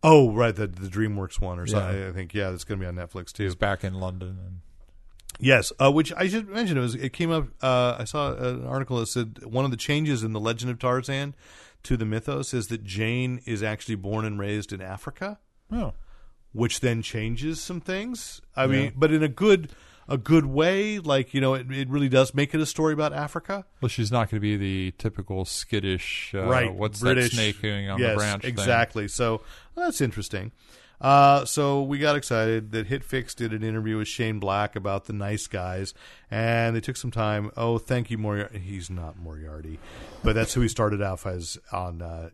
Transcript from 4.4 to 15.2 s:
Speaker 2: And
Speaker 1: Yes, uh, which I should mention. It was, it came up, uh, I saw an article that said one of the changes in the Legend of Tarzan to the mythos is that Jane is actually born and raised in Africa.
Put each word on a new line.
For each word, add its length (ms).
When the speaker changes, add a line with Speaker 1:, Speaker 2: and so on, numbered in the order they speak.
Speaker 2:
And 140
Speaker 1:
Yes, 400
uh, 120
which 220
I 140
should 220
mention. 280
It 40
was, 140
it 180
came 180
up, 160
uh, 380
I 60
saw 300
an 300
article 340
that 80
said 360
one 220
of 60
the 60
changes 460
in 100
the 60
Legend 320
of 80
Tarzan 560
to 140
the 80
mythos 480
is 140
that 160
Jane 640
is 180
actually 320
born 300
and 140
raised 320
in 100
Africa. 580